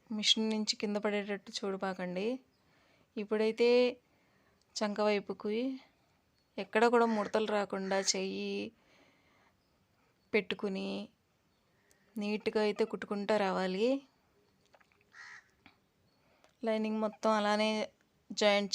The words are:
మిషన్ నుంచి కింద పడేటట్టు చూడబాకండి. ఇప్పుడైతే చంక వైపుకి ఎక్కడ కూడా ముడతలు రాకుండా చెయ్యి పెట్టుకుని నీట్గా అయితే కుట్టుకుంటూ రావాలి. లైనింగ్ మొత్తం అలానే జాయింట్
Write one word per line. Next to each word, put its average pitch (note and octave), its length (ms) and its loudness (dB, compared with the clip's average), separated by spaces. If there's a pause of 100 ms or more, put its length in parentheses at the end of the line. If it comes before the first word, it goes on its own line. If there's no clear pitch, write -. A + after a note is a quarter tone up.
(180)
మిషన్ A3 360 2
నుంచి G#3+ 280 -2
కింద G#3 240 -2
పడేటట్టు G#3 540 -4
చూడబాకండి. F#3+ 680 -4 (880)
ఇప్పుడైతే A3 520 2 (1080)
చంక G#3 280 -2
వైపుకి G#3 540 -2 (960)
ఎక్కడ G#3+ 260 2 (100)
కూడా A#3 200 8
ముడతలు G#3+ 420 0
రాకుండా G3 420 -2 (140)
చెయ్యి G3 420 -4 (1800)
పెట్టుకుని G3 560 -4 (1300)
నీట్గా G#3+ 520 -2
అయితే G#3 240 0
కుట్టుకుంటూ G3+ 420 -4 (100)
రావాలి. F#3 440 0 (2750)
లైనింగ్ A3 400 0
మొత్తం G#3+ 260 -2 (100)
అలానే G#3 300 2 (720)
జాయింట్ G3+ 340 4